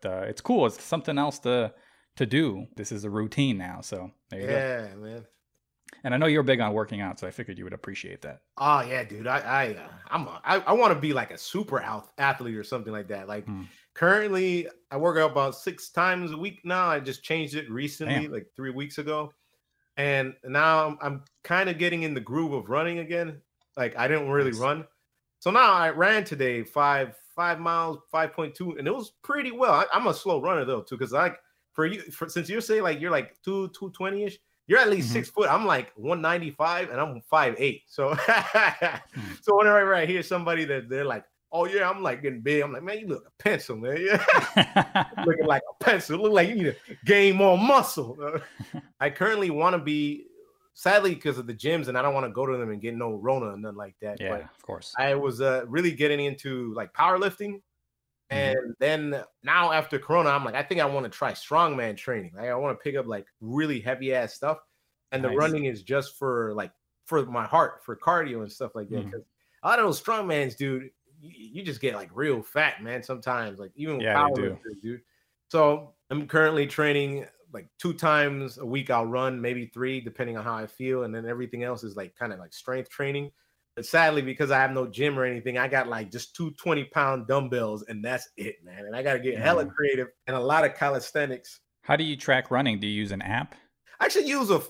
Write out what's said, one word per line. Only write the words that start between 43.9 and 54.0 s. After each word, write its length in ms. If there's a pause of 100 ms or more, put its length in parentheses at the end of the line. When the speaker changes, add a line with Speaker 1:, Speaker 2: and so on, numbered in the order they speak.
Speaker 2:
<laughs> 80 (500)
Yeah. 480 (100)
Speaker 1:
<laughs> 100
Speaker 2:
Looking 220
like 240
a 140
pencil. 340
Look 140
like 160
you 80
need 80
to 120 (280)
gain 320
more 220
muscle. 840 (260)
<laughs> 340
I 100
currently 400
wanna 280
be, 480 (480)
sadly, 420
'cause 220
of 80
the 80
gyms, 340
and 100
I 40
don't 120
wanna 160
go 160
to 100
them 140
and 100
get 140
no 200
Rona 380
or 40
nothing 200
like 240